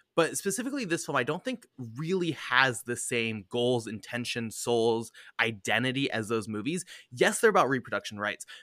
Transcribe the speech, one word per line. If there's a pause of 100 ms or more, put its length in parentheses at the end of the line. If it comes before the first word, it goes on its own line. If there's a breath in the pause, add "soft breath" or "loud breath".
(140 loud breath)
but
specifically
this
film,
I
don't
think (300)
really
has
the
same
goals,
intentions,
souls, (300 loud breath)
identity
as
those
movies. (280 loud breath)
Yes,
they're
about
reproduction
rights, (160 loud breath)